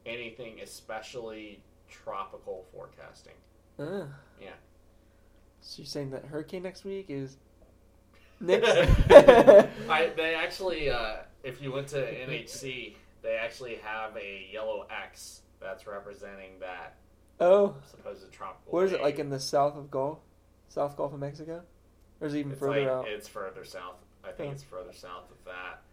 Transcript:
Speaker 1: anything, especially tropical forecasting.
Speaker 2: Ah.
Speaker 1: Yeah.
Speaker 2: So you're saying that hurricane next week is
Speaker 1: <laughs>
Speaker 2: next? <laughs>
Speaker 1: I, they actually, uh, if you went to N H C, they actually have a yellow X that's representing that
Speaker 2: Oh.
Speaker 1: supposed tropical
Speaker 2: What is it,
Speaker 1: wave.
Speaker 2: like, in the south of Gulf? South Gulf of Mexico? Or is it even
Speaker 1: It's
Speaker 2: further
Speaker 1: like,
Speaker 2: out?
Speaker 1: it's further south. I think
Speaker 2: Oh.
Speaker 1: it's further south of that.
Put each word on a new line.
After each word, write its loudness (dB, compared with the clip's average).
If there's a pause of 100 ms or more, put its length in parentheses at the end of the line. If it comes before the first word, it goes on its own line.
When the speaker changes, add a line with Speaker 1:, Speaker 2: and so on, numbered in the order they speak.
Speaker 1:
anything, -14
especially -14 (260)
tropical -12
forecasting. -20 (440)
Speaker 2:
Ah. -10 (360)
Speaker 1:
Yeah. -18 (1120)
Speaker 2:
So -18
you're -16
saying -8
that -12
hurricane -10
next -12
week -10
is -10 (580)
Speaker 1:
<laughs> -20
Speaker 2:
next? 2
<laughs> 6
Speaker 1:
I, 10
they 0
actually, -4
uh, -4 (260)
if -12
you -8
went -6
to -6
N -10
H -8
C, -12 (260)
they -4
actually -8
have -10
a -14
yellow -6
X -14 (180)
that's -12
representing -16
that -14 (440)
Speaker 2:
Oh. 4 (160)
Speaker 1:
supposed -18
tropical -14
Speaker 2:
What 2
is 0
it, -2
Speaker 1:
wave. -2
Speaker 2:
like, 0
in -6
the -6
south 0
of -16
Gulf? -4 (500)
South -6
Gulf -6
of -12
Mexico? -12 (580)
Or -6
is -4
it -2
even -6
Speaker 1:
It's -12
Speaker 2:
further 0
Speaker 1:
like, 0
Speaker 2:
out? -4
Speaker 1:
it's -12
further -14
south. -16 (260)
I -14
think -10
Speaker 2:
Oh. -10
Speaker 1:
it's -14
further -14
south -18
of -20
that. -14 (120)